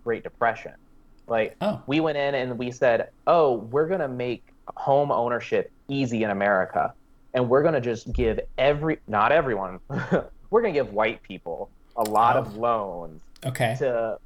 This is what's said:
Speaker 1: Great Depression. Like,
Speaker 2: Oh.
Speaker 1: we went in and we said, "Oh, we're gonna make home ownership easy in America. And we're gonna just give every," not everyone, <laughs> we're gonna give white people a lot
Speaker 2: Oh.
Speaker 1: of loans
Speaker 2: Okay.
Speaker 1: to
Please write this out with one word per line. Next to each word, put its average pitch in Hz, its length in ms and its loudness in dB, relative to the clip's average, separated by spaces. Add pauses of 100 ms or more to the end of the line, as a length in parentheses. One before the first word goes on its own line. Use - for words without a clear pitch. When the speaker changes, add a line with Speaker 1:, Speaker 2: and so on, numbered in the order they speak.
Speaker 1:
Great 113 180 -4
Depression. - 500 -4 (540)
Like, 113 340 -2
Speaker 2:
Oh. 202 260 -4
Speaker 1:
we 147 140 0
went 156 160 0
in 143 180 0
and 127 240 -2
we 123 120 -4
said, 123 400 2 (160)
"Oh, 151 300 6 (140)
we're 151 180 2
gonna 175 200 -2
make 123 340 -6 (340)
home 143 360 2
ownership 117 580 0 (180)
easy 123 360 0
in 104 60 0
America. 98 640 2 (380)
And 123 160 0
we're 135 140 6
gonna 156 180 2
just 120 320 -6
give 110 280 0 (180)
every," 147 480 0
not 107 240 2
everyone, 104 480 0 (100)
<laughs> - 600 -4
we're 226 120 4
gonna 208 100 0
give 127 200 -2
white 110 300 -2
people 87 480 -10 (260)
a 117 60 0
lot 110 340 4
Speaker 2:
Oh. 131 40 2
Speaker 1:
of 104 160 -8
loans 95 680 -4 (240)
Speaker 2:
Okay. 123 320 -2
Speaker 1:
to 117 480 -2